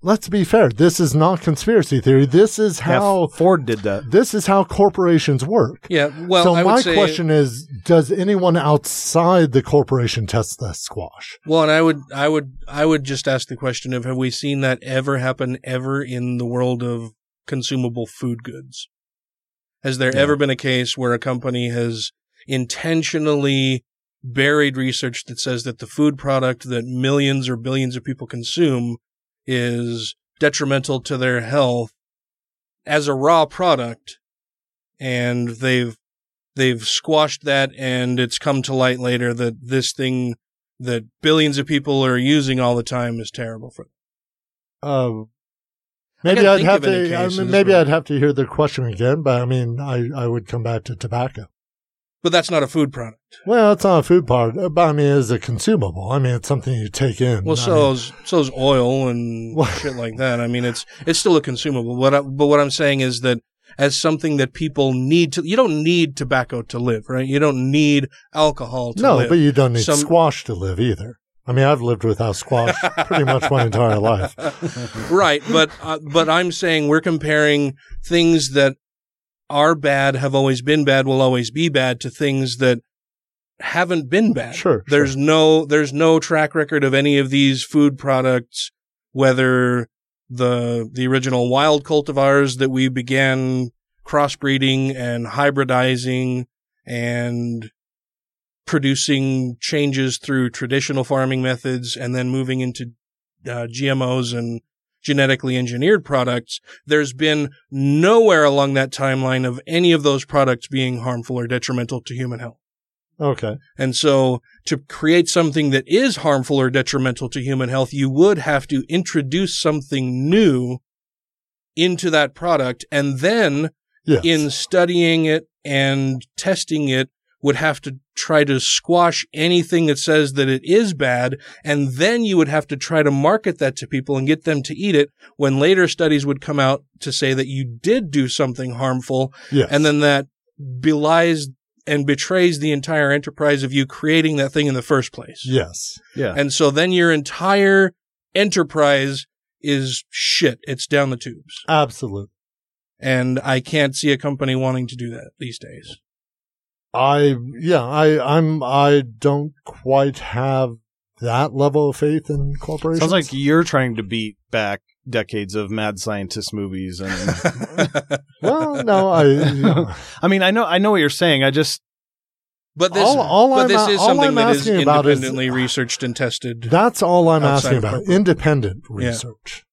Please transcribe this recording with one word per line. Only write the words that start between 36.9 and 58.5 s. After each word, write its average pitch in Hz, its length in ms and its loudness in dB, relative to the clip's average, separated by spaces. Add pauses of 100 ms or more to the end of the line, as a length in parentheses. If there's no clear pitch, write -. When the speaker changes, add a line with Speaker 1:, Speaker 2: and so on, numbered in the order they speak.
Speaker 3:
that, 135 340 0
and 127 420 -2
it's 123 200 -2
come 139 220 -2
to 135 120 -6
light 127 260 0
later 123 340 -2
that 117 280 -4
this 127 300 -2
thing 127 440 -4 (440)
that 123 240 -6 (180)
billions 156 360 2
of 139 80 -2
people 143 400 0
are 127 120 2
using 131 420 0
all 123 160 0
the 120 80 -2
time 120 360 -6
is 110 120 -12
terrible 113 380 -12
for - 160 -20
them? - 1040 -18
Speaker 1:
Uh, 123 320 -2 (1040)
Speaker 3:
I 180 80 4
Speaker 1:
maybe - 80 4
Speaker 3:
can't 202 60 8
Speaker 1:
I'd 196 100 8
Speaker 3:
think 170 120 2
Speaker 1:
have 196 140 4
Speaker 3:
of 208 100 2
any 180 160 0
Speaker 1:
to, 175 60 -2
I 175 80 -2
Speaker 3:
cases 185 160 -2
Speaker 1:
mean, 185 120 -2
maybe 196 200 4
Speaker 3:
where 180 100 8
Speaker 1:
I'd 147 80 4
have 156 160 0
to - 140 -2
hear 147 140 4
the 135 120 0
question 135 400 -2
again, 120 380 0
but 127 180 2
I 123 40 -2
mean, 123 340 -2
I, 123 360 -4
I 120 120 -4
would 117 200 -4
come 120 160 -6
back 113 220 -4
to 123 100 -8
tobacco. 120 520 -6 (760)
Speaker 3:
But 170 100 0
that's 170 180 0
not 156 140 2
a 131 40 -2
food 143 260 0
product. 117 260 -12 (260)
Speaker 1:
Well, 214 280 6
it's - 100 -2
not 185 160 6
a 139 40 0
food 175 220 4
product, 127 480 0
but 170 140 4
I 151 60 2
mean, 143 240 2
it's 123 120 0
a 120 100 0
consumable. 104 720 -2
I 139 100 0
mean, 127 160 0
it's 117 120 -8
something 135 260 -2
you 110 140 -4
take 123 320 -2
in. 120 240 0
Speaker 3:
Well, 156 160 0
Speaker 1:
I - 60 -2
Speaker 3:
so 185 100 2
Speaker 1:
mean 139 200 4
Speaker 3:
is, 117 180 -10 (100)
so 175 160 0
is 139 180 0